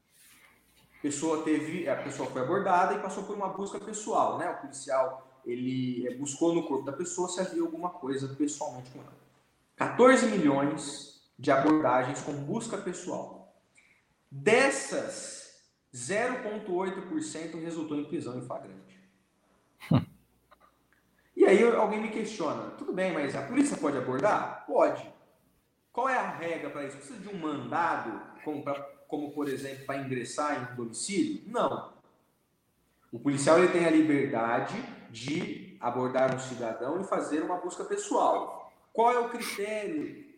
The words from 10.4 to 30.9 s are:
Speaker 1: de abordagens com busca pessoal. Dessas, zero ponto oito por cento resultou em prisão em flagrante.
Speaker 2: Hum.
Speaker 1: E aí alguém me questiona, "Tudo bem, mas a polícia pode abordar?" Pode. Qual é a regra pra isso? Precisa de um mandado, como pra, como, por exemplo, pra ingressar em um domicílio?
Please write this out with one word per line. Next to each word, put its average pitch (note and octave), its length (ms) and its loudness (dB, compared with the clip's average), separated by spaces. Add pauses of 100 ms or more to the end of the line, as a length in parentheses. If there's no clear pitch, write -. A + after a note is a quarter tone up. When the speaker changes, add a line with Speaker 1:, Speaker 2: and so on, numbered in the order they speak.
Speaker 1:
de C3 140 2
abordagens C3+ 680 4
com D3+ 120 -4
busca F3 440 -4
pessoal. - 760 -8 (760)
Dessas, - 1300 0 (360)
zero G#3+ 480 -2
ponto G#3 300 -6
oito F#3+ 300 0
por D#3 180 -2
cento E3 360 -8
resultou D#3+ 400 -4
em D3 80 -2
prisão B2+ 320 -6
em A#2+ 80 -8
flagrante. - 540 -12 (920)
Speaker 2:
Hum. - 140 4 (1300)
Speaker 1:
E - 100 8
aí G3+ 180 10
alguém A3 360 4
me A3 120 -4
questiona, C#3 680 -4
"Tudo - 160 -6
bem, F#3 180 0
mas D3 240 -2
a A#2 60 -4
polícia B3 340 2
pode C#3 220 0
abordar?" B2+ 720 0
Pode. G#3+ 440 4 (800)
Qual B3+ 160 0
é C4 80 2
a G3 140 0
regra D#3 400 -6
pra C#3+ 160 -6
isso? C3 120 -10
Precisa A3+ 220 -14
de F#3+ 100 -12
um F#3+ 100 -8
mandado, C#3+ 840 -2 (240)
como D3+ 180 -6
pra, C#3+ 160 -4 (280)
como, D3 240 -6
por C#3+ 180 -4
exemplo, C3+ 380 -6
pra C#3 100 -4
ingressar C3+ 580 -2
em B2 180 -8
um - 20 -12
domicílio? B2 720 -2